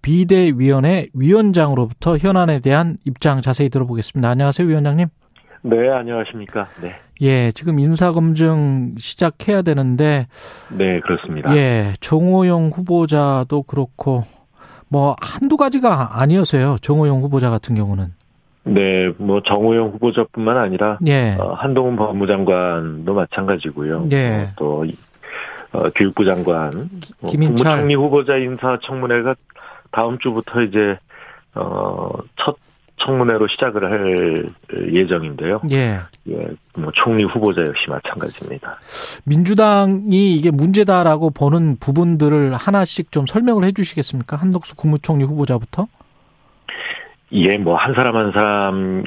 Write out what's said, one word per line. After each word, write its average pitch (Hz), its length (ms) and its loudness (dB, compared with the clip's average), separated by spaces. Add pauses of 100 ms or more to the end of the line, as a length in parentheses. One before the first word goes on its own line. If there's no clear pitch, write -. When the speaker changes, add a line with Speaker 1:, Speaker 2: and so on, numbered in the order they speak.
Speaker 1:
비대위원회 156 1120 2
위원장으로부터 156 1040 2
현안에 170 440 2
대한 151 440 2
입장 135 360 0
자세히 135 280 0
들어보겠습니다. 123 580 -2
안녕하세요, 139 400 0
위원장님. 156 400 2 (540)
Speaker 2:
네, 117 280 2
안녕하십니까. 117 800 -6 (120)
네. 87 140 -12 (260)
Speaker 1:
예, 127 300 2
지금 156 280 -2
인사검증 160 1160 2
시작해야 185 640 -2
되는데. 139 680 0 (420)
Speaker 2:
네, 92 320 0
그렇습니다. 139 520 -2
Speaker 1:
예, 117 460 2
정호영 175 720 2
후보자도 147 920 0
그렇고, 131 600 -4 (640)
뭐, 139 320 0
한두 277 380 -2
가지가 214 640 0
아니어서요, 143 600 2
정호영 147 400 2
후보자 135 280 0
같은 113 260 -2
경우는. 98 380 -2 (500)
Speaker 2:
네, 95 540 2
뭐, 101 240 0
정호영 110 480 2
후보자뿐만 113 680 -2
아니라, 104 420 0 (100)
Speaker 1:
예. 123 300 2
Speaker 2:
어, 92 180 -2
한동훈 127 420 0
법무장관도 92 1160 0
마찬가지고요. 87 1000 -4
Speaker 1:
예. 113 340 0
Speaker 2:
어, 98 80 -12
또, 76 300 -4 (880)
어, 82 200 0
교육부 101 300 0
장관, 90 680 -2 (120)
Speaker 1:
기-, - 200 -20
Speaker 2:
어, 87 80 -10
Speaker 1:
김인철. 147 360 2
Speaker 2:
국무총리 147 300 0
후보자 139 420 0
인사청문회가 127 1000 -2 (560)
다음 117 280 -2
주부터 120 420 -4
이제, 104 360 0 (560)
어, 92 580 -6 (260)
첫 - 180 -4 (460)
청문회로 120 460 2
시작을 104 420 -2
할 92 460 0 (580)
예정인데요. 85 680 -2 (100)
Speaker 1:
예. 120 280 0 (300)
Speaker 2:
예, 80 120 -6 (360)
뭐 78 160 -6
총리 113 300 2
후보자 98 380 0
역시 76 280 -4
마찬가지입니다. - 880 -10 (460)
Speaker 1:
민주당이 196 1120 4
이게 156 160 2
문제다라고 165 800 2
보는 151 480 2
부분들을 147 720 2
하나씩 185 580 -2
좀 139 140 0
설명을 220 380 2
해주시겠습니까? 160 720 -4
한덕수 180 400 -2
국무총리 151 480 0
후보자부터. 139 640 -2 (1400)
Speaker 2:
예, 101 280 2
뭐, 85 160 0
한 127 180 -2
사람 123 220 0
한 107 160 0
사람 95 760 0